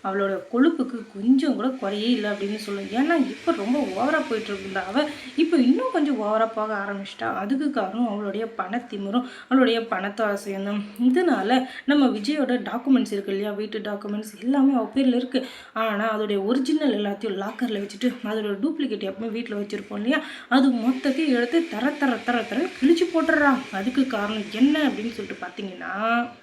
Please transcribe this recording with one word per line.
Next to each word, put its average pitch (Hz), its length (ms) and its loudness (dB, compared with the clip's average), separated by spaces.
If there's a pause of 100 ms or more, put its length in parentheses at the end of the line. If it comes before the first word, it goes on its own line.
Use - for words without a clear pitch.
அவளோட 196 340 0 (140)
கொழுப்புக்கு 254 460 2 (160)
கொஞ்சம் 254 400 4
கூட 214 140 -2
குறையே 214 420 -2
இல்ல 208 220 0
அப்படின்னு 202 260 -4 (100)
சொல்லுவேன். 196 240 -6
ஏன்னா, 302 240 2
இப்ப 262 400 0
ரொம்ப 240 220 0
ஓவரா 247 500 0
போயிட்டு 214 220 -4
இருக்கு 190 160 -8
இந்த 190 180 -4
அவ. 262 240 -2 (280)
இப்ப 330 200 2
இன்னும் 339 360 4
கொஞ்சம் 294 280 0
ஓவரா 220 340 2
போக 214 200 -2
ஆரம்பிச்சிட்டா. 196 480 -6
அதுக்கு 226 480 -2
காரணம் 220 380 -2
அவளுடைய 208 500 -4
பணத்திமிரும், 202 680 -4 (240)
அவளுடைய 240 320 6
பணத்தாசையும் 202 840 -4
தான். 202 180 -4 (200)
இதனால 254 600 4 (200)
நம்ம 285 220 6
விஜயோட 233 560 0
டாக்குமெண்ட்ஸ் 220 500 2
இருக்கு 196 200 -4
இல்லையா, 208 200 -2
வீட்டு 214 260 -6
டாக்குமெண்ட்ஸ் 208 640 -6
எல்லாமே 269 320 4
அவ 220 200 0
பேர்ல 254 200 4
இருக்கு. 254 320 0 (260)
ஆனா, 220 460 0
அதோடைய 202 260 0
ஒரிஜினல் 262 580 2
எல்லாத்தையும் 202 380 -4
லாக்கர்ல 208 460 -4
வச்சுட்டு, 240 260 -2 (120)
அதோட 208 380 -2
டூப்ளிகேட் 233 500 -2
எப்பவுமே 214 180 -6
வீட்ல 220 260 -6
வச்சிருப்போம் 202 400 -6
இல்லையா, 254 240 0 (280)
அது 269 220 6
மொத்தத்தையும் 254 640 0
எடுத்து 247 340 2
தர, 247 320 -2
தர, 254 240 2
தர, 240 160 0
தரன்னு 269 280 -2 (120)
கிழிச்சு 339 340 6
போட்டுறா. 294 400 4 (180)
அதுக்கு 254 340 0
காரணம் 208 260 -2 (200)
என்ன 285 360 4
அப்படின்னு 214 220 -2
சொல்லிட்டு 190 360 -8
பார்த்தீங்கன்னா 196 800 -2 (160)